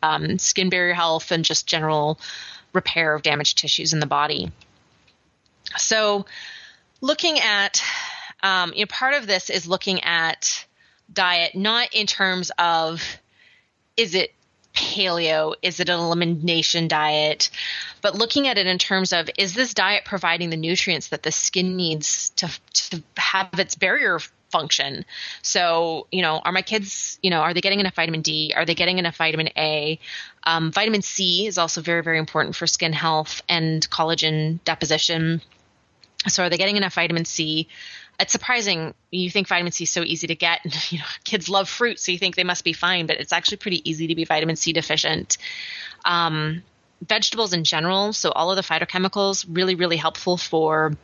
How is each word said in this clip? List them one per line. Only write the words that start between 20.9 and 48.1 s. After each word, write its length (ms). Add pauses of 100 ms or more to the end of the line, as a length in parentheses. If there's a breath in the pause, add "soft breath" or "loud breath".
that 140
the 80
skin 440
needs 640
to, 120 (240)
to 300 (140)
have 420
its 160
barrier 440 (320)
function? 540 (360 loud breath)
So, 680
you 100
know, 220
are 80
my 100
kids, 600
you 80
know, 120
are 120
they 80
getting 180
enough 160
vitamin 260
D? 340
Are 100
they 100
getting 220
enough 200
vitamin 400
A? 420 (440 loud breath)
Um, 280
vitamin 300
C 460
is 100
also 240
very, 220
very 140
important 380
for 120
skin 260
health 540
and 420
collagen 760
deposition. 760 (880)
So 160
are 60
they 80
getting 200
enough 160
vitamin 320
C? 420 (520 loud breath)
It's 120
surprising. 600 (160)
You 220
think 160
vitamin 240
C 140
is 40
so 140
easy 240
to 80
get. 280
<laughs> 280
You 80
know, 60 (180)
kids 260
love 180
fruit, 320
so 120
you 80
think 160
they 80
must 200
be 100
fine, 340
but 120
it's 140
actually 240
pretty 320
easy 180
to 80
be 100
vitamin 300
C 180
deficient. 640 (680 loud breath)
Um, 560 (460)
vegetables 460
in 100
general, 500